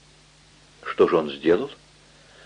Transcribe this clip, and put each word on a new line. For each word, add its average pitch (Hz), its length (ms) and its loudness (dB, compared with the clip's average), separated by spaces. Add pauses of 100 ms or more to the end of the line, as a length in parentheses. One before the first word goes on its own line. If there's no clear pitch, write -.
(840)
Что - 240 0
же 85 100 2
он 76 140 -2
сделал? 80 400 -2 (760)